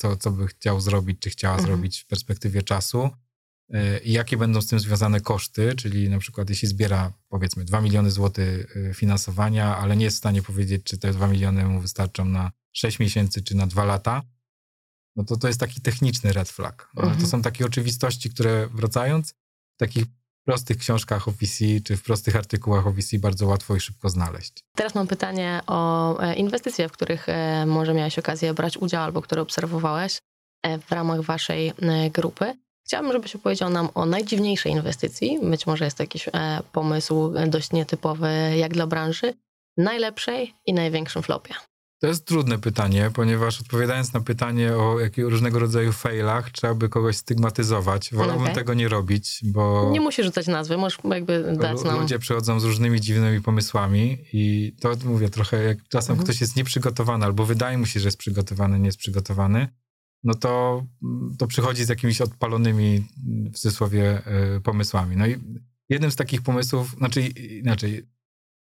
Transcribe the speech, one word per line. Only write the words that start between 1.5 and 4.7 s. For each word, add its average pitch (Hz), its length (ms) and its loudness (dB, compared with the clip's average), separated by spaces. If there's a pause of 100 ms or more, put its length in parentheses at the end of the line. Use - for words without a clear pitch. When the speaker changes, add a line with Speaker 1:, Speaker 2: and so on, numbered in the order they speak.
Speaker 2:
Mhm. 92 180 2
Speaker 1:
zrobić 90 280 -2
w - 60 -20
perspektywie 101 560 -2
czasu, 120 480 -2 (640)
y, 101 300 0
i 113 80 2
jakie 113 240 2
będą 110 240 2
z 107 60 -2
tym 113 140 2